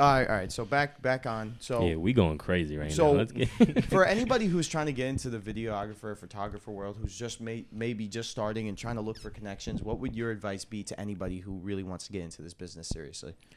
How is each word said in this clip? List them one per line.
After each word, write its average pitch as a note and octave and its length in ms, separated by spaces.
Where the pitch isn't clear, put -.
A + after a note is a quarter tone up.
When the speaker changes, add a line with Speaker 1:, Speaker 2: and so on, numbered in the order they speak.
Speaker 1:
all C#3+ 120
right, C3 160
all G#2+ 60
right. G2 180
So A#2+ 120
back, C#3+ 360
back C3 260
on. A2 340
So A#2 260
Speaker 2:
yeah, E2+ 80
we E2+ 180
going E2+ 260
crazy D#2+ 380
right D2+ 140
Speaker 1:
so D3+ 220
Speaker 2:
now. - 60
Let's A2+ 140
get C3 520
<laughs> - 40
Speaker 1:
for F#3+ 160
anybody A3 420
who's E3+ 200
trying D#3 200
to D3 60
get B2+ 160
into C3 220
the A2+ 80
videographer, G#2 800
photographer G#2 540
world, G2+ 280
who's A2 160
just A#2 240
may-, A2+ 320
maybe A2 360
just A2+ 220
starting A2 380
and G2 80
trying A#2 200
to A2 40
look A2 160
for A2 140
connections, G#2+ 500
what A2 200
would B2 160
your A2+ 160
advice G2 320
be G#2+ 180
to - 180
anybody F#2 380
who F#2+ 140
really F#2+ 320
wants F#2 220
to - 60
get G2 100
into E2 200
this E2+ 100
business E2+ 360
seriously? D2 460